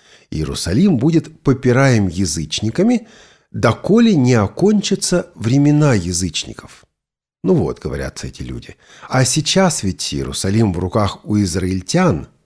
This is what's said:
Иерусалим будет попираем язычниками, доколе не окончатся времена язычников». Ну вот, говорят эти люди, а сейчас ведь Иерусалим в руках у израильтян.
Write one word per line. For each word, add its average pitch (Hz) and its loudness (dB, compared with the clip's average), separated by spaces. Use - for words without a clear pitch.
Иерусалим 92 0
будет 156 -2
попираем 123 2
язычниками, 101 -2
доколе 185 2
не 127 4
окончатся 180 0
времена 143 2
язычников». 90 -6
Ну 185 2
вот, 87 -2
говорят - -8
эти 67 -12
люди, 62 -14
а 131 0
сейчас 170 0
ведь - -6
Иерусалим 95 0
в - -6
руках 92 -2
у 104 -2
израильтян. 95 0